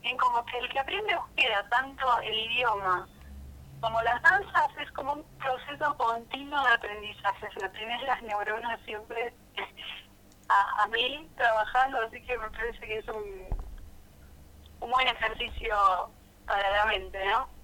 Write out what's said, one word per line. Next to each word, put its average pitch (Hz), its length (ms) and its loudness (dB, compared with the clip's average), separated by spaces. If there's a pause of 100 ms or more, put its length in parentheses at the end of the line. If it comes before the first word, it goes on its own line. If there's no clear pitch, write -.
Bien, 247 140 -2
como 240 300 2
que 247 140 -4
el 247 100 -4
que 269 100 -2
aprende 392 320 -2
euskera, 254 580 0
tanto 262 360 0 (160)
el 220 180 -2
idioma 220 720 0 (720)
como 226 200 2
las 233 200 2
danzas, 359 480 4 (100)
es 294 120 -6
como 285 220 -4
un 302 100 -6 (160)
proceso 277 580 -2
continuo 254 680 0
de 247 100 8
aprendizaje. 208 760 -4
O 202 120 -10
sea, 190 120 -4
tenés 226 320 -6
las 254 180 0
neuronas 220 640 -4
siempre 226 480 -6 (1120)
a, 202 360 4
a 208 40 2
mil 254 480 -2
trabajando, 247 680 2
así 233 200 -6
que 247 160 -4
me 220 140 -6
parece 220 280 -6
que 220 200 -6
es 214 100 -10
un, 202 360 -8 (1300)
un 233 120 -4
buen 254 160 4
ejercicio 226 680 -2 (680)
para 202 260 2
la 208 140 6
mente, 196 400 -2
¿no? 220 240 2 (140)